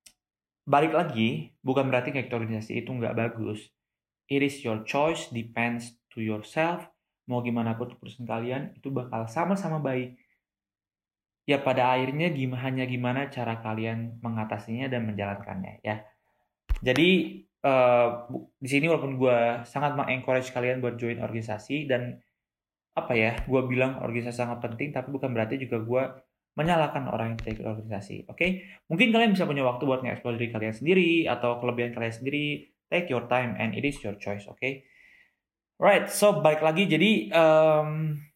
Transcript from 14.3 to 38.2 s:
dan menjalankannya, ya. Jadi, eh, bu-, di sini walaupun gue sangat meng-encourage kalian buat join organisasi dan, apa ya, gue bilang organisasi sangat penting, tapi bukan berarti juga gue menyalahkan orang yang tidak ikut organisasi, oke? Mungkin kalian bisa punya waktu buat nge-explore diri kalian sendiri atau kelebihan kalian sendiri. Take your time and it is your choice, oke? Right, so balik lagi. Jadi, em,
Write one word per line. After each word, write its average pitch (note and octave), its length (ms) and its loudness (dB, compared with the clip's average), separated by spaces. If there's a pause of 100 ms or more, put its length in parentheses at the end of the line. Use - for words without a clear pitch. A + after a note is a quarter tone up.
dan A#2+ 160 -2
menjalankannya, G2+ 800 -6
ya. G#2+ 160 -4 (800)
Jadi, C3 280 6 (360)
eh, B2 600 4 (220)
bu-, C3 280 -10
di C3 120 -8
sini C#3+ 200 2
walaupun C#3 320 0
gue A#2+ 480 4
sangat C#3 240 0
meng-encourage B2+ 560 -2
kalian B2 320 -2
buat A#2 160 -2
join A#2 240 -4
organisasi A2+ 640 -6
dan, B2 320 -2 (800)
apa - 160 -2
ya, A2+ 180 4 (140)
gue C3 240 2
bilang B2+ 320 0
organisasi A#2+ 400 -4
sangat A#2+ 240 -4
penting, A#2 240 -6
tapi C#3 240 -6
bukan C3+ 160 -4
berarti A#2 320 -2
juga A#2+ 240 -4
gue B2+ 180 0 (520)
menyalahkan D3 560 0
orang A2+ 240 -2
yang - 80 -10
tidak A2 160 -6
ikut - 80 -8
organisasi, G#2+ 640 -8
oke? E3+ 160 0 (400)
Mungkin A3 240 4
kalian A3+ 240 6
bisa F3+ 80 2
punya C#3+ 240 0
waktu B2 160 -2
buat C3 240 2
nge-explore A2+ 320 -4
diri A#2 160 -2
kalian A2 200 -4
sendiri E3+ 360 4 (160)
atau A#2+ 320 0
kelebihan A#2+ 320 -2
kalian A#2 240 -4
sendiri. D3 560 -4 (140)
Take F3 260 -2
your A#2 160 -2
time B2 320 0
and A2+ 160 -2
it A#2 80 -4
is C#3+ 160 -2
your G2+ 160 -6
choice, G2+ 320 -8
oke? C3+ 400 -8 (880)
Right, F#3 320 6
so G3+ 320 4
balik D3+ 240 4
lagi. D#3+ 240 4
Jadi, F3+ 400 4
em, D#3 600 6 (460)